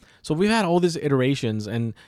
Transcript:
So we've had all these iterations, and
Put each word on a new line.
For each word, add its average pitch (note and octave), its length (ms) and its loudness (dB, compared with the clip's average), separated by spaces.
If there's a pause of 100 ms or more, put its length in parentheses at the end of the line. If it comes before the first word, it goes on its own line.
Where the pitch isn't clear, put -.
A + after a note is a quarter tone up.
(220)
So - 120 -4
we've F3+ 160 2
had A3 160 2
all F3 140 2
these F3 180 0
iterations, B2+ 720 0
and A2+ 260 -4 (140)